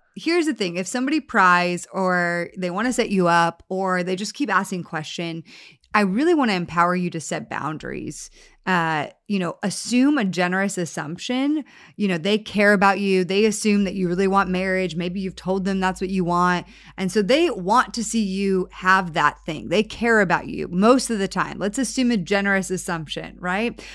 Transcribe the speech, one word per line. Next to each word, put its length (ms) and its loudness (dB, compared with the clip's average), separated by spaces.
here's 320 0
the 80 0
thing. 220 -4
If 100 -4
somebody 340 -2
pries 720 2
or 640 0
they 140 -4
wanna 220 -2
set 180 0
you 180 4
up 400 2
or 340 -2
they 140 -2
just 180 -8
keep 160 -2
asking 340 -2
question, 580 -8
I 80 4
really 320 2
wanna 200 2
empower 420 2
you 140 -2
to 100 -6
set 300 -8
boundaries. 800 -8
Uh, 440 0
you 140 0
know, 240 -4
assume 540 2
a 60 0
generous 540 0
assumption. 840 -4
You 100 -2
know, 120 0
they 200 0
care 340 4
about 280 4
you. 240 2
They 220 2
assume 380 2
that 100 -4
you 120 -2
really 220 2
want 220 2
marriage. 440 -2
Maybe 240 -4
you've 160 -6
told 300 -4
them 160 0
that's 200 -2
what 100 -4
you 120 0
want. 440 2
And 140 -2
so 120 2
they 280 4
want 440 0
to 100 -4
see 180 -2
you 480 0
have 440 2
that 320 2
thing. 220 -8
They 140 2
care 380 2
about 260 0
you 240 -6
most 400 4
of 80 -2
the 80 0
time. 320 -4
Let's 200 -4
assume 340 0
a 40 2
generous 540 0
assumption, 720 -6
right? 420 -4